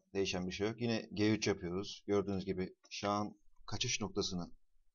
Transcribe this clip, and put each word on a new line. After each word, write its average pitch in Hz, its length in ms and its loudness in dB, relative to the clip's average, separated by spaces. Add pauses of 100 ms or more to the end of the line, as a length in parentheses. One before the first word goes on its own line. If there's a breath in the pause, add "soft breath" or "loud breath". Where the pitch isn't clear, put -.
(140)
değişen 92 320 0
bir 92 60 -2
şey 98 160 0
yok. 117 120 -4
Yine 117 320 0
G 104 180 4
üç 107 160 2
yapıyoruz. 95 600 -2
Gördüğünüz 98 380 2
gibi 92 320 -4 (140)
şahın 104 480 -2 (280)
kaçış 110 340 -2
noktasını 95 500 -2 (440)